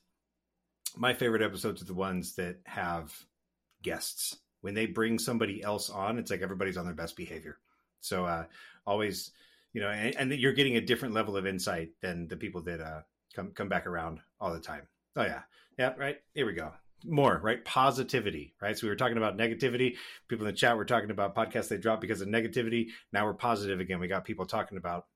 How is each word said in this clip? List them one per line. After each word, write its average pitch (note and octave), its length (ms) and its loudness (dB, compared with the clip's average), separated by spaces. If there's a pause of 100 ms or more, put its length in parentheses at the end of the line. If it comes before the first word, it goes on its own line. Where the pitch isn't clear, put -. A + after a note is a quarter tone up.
(960)
my A#2+ 160 4
favorite A#2 300 4
episodes G2 380 -2
are F2+ 40 -12
the F#2 80 -10
ones F#2 420 -2
that F2+ 300 -4
have E2+ 500 -4 (680)
guests. - 540 -6 (240)
When G2+ 120 -4
they A2 140 2
bring A2+ 320 2
somebody A2 440 0
else G#2 260 -2
on, G#2 280 -2
it's - 140 -4
like F2+ 100 -2
everybody's F#2+ 360 -2
on F2 80 -4
their F2 100 -4
best E2 200 -8
behavior. E2 440 -12 (420)
So, F2+ 240 0
uh, E2 200 0 (400)
always, G2+ 460 0 (400)
you A#2+ 100 -4
know, G2+ 80 0
and, G#2+ 280 0
and C3 160 0
you're B2+ 200 4
getting C3 220 6
a A2+ 60 4
different A#2 320 0
level G#2 240 2
of F#2 80 0
insight F#2 460 -2 (100)
than E2+ 260 -4
the F2+ 80 -8
people F2 280 -6
that, E2+ 180 -6
uh, D#2 200 -10 (340)
come, F#2+ 160 -6
come G#2 180 -6
back F#2 160 0
around E2 340 -4 (220)
all F#2 100 -2
the E2 80 -6
time. D2+ 280 -12 (280)
Oh, C3 80 0
yeah. G2+ 200 -4 (340)
Yeah, C3 200 2
right. C#3 200 -4 (160)
Here C#3 140 0
we G2 60 -2
go. D#2+ 200 -6 (320)
More, C3+ 360 6
right? A2 220 2
Positivity, A#2 960 2
right? G#2 160 -2
So - 80 -4
we G#2+ 40 0
were G2+ 80 0
talking A#2+ 180 2
about G#2+ 220 2
negativity. A#2+ 580 2 (320)
People G#2+ 180 -2
in G#2 60 0
the G2 60 -6
chat A#2+ 180 6
were G#2+ 80 0
talking G#2+ 280 2
about G2 220 0
podcasts A2+ 360 0
they G#2 80 0
drop A2 240 2
because F#2+ 180 -2
of F#2+ 80 -4
negativity. A2+ 600 0 (260)
Now G#2 120 4
we're G#2 100 0
positive G2+ 440 2
again. F#2 220 -2
We F2+ 80 -2
got F#2 160 -2
people F#2 200 -4
talking G2+ 320 -2
about F2+ 280 -4 (100)